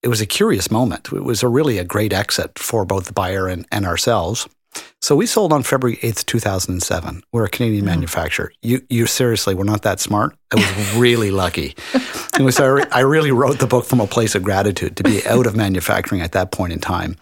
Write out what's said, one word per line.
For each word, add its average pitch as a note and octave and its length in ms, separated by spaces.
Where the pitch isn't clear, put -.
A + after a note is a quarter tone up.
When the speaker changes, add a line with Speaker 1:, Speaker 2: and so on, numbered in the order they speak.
Speaker 1:
It B2 60
was A2 140
a G#2 40
curious F#3+ 440
moment. A2+ 420
It G2 120
was A2 180
a B2+ 60
really B2+ 280
a F2+ 80
great G#2 300
exit - 440
for G#2 280
both F#2+ 180
the - 80
buyer F#2+ 340
and, F2+ 240
and G#2 140
ourselves. F#2 640
So - 120
we F#3+ 120
sold G3 260
on C#3+ 100
February A#2+ 380
eighth, - 240
two - 140
thousand F#2+ 340
and F2+ 100
seven. E2+ 400
We're A#2 120
a G2+ 60
Canadian G#2+ 340
Speaker 2:
Mm. F2 40
Speaker 1:
manufacturer. E2+ 640
You, B2 260
you A#2 180
seriously A2+ 480
were G2 120
not G#2+ 160
that F#2+ 180
smart. G#2 340
I G#2+ 40
was G2+ 400
really A#2 340
lucky. F2 460
Speaker 2:
<laughs> B3+ 140
Speaker 1:
And C3 220
so C#3+ 100
I, C3 40
re-, C#3 220
I B2 100
really D3 320
wrote B2+ 260
the C3 80
book A#2 180
from B2 160
a G#2 60
place A2 280
of F#2+ 80
gratitude G2 540
to - 60
be G#2+ 240
out A#2+ 200
of G2+ 80
manufacturing G2 680
at F2 100
that F#2 200
point F2 200
in E2 80
time. F2 420